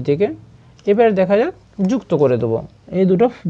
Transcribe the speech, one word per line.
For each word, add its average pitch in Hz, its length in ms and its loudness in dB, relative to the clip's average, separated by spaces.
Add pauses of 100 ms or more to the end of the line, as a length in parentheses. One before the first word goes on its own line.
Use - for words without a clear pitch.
দিকে। 170 200 0 (600)
এবার 226 180 2 (120)
দেখা 185 200 0
যাক 330 120 -2 (380)
যুক্ত 254 200 -4 (120)
করে 123 200 4
দেবো, 113 160 -2 (400)
এই 190 120 2
দুটো 196 160 2 (240)